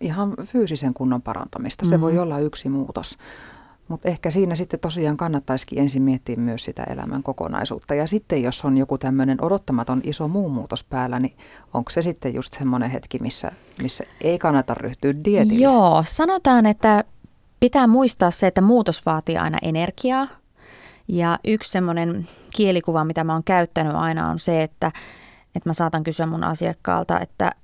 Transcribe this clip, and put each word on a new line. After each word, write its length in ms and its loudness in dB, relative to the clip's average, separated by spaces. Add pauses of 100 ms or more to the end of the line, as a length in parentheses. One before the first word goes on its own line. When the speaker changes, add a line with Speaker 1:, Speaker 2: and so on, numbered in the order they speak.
Speaker 1:
ihan 320 -4 (120)
fyysisen 480 -2
kunnon 280 -2
parantamista. 640 -8
Se 40 4
Speaker 2:
Mm-hmm. 120 4
Speaker 1:
voi 160 2
olla 220 -2
yksi 300 -4
muutos. 480 -4 (720)
Mut 180 -8
ehkä 240 -2
siinä 260 2
sitten 240 -6
tosiaan 380 -2
kannattaisikin 640 -4
ensin 220 2
miettiä 340 0
myös 280 -2
sitä 200 -8
elämän 400 -8
kokonaisuutta. 720 -6
Ja 120 -2
sitten 360 -2
jos 220 -4
on 120 2
joku 200 0
tämmönen 440 0
odottamaton 600 -2
iso 240 -4
muu 220 -2
muutos 340 -6
päällä, 360 -4
niin 180 -2 (360)
onko 180 -4
se 100 0
sitten 320 -4
just 200 -6
semmonen 360 -2
hetki, 320 -8
missä, 300 -6 (300)
missä 220 -6 (180)
ei 180 0
kannata 340 2
ryhtyä 400 -4 (120)
dietille? 380 4
Speaker 2:
Joo, 440 6
sanotaan, 580 4
että 380 4 (560)
pitää 280 6
muistaa 440 4
se, 160 2
että 140 4
muutos 440 4
vaatii 320 0
aina 240 -2
energiaa. 680 -2 (800)
Ja 380 0
yksi 260 -2
semmonen 560 -2 (280)
kielikuva, 500 2
mitä 180 -2
mä 100 0
oon 100 -2
käyttänyt 520 0
aina, 340 -2
on 100 -2
se, 240 0
että, 280 -4 (640)
että 140 -4
mä 40 0
saatan 300 -2
kysyä 220 -4
mun 180 -4
asiakkaalta, 760 -2
että, 320 -2 (120)